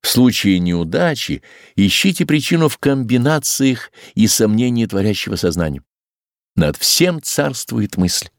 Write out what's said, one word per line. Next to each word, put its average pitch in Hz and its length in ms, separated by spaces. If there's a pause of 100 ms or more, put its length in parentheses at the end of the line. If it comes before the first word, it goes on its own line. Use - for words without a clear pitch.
В - 60
случае 110 500
неудачи 87 840 (340)
ищите 190 500
причину 156 420
в - 80
комбинациях 135 1120 (240)
и 110 120
сомнении 113 580
творящего 101 520
сознания. 80 460 (720)
Над 151 200
всем 170 460
царствует 120 760
мысль. - 320 (100)